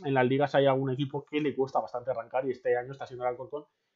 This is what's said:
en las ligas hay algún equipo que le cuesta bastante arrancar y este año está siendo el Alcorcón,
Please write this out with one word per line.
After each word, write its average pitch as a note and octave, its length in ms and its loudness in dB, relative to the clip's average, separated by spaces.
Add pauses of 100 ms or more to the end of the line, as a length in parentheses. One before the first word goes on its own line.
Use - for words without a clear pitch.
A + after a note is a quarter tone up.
en C#3 100 0
las B2+ 140 4
ligas C3+ 260 2
hay C#3 120 6
algún C3+ 260 2
equipo C#3 340 -4
que D3+ 140 -2
le D3 160 -2
cuesta C3 240 0
bastante A#2+ 320 -4
arrancar A#2+ 340 -4
y C3 60 -2
este B2 240 0
año B2 160 -4
está C3+ 160 -12
siendo B2 160 -10
el B2 60 0
Alcorcón, C3 340 -8 (320)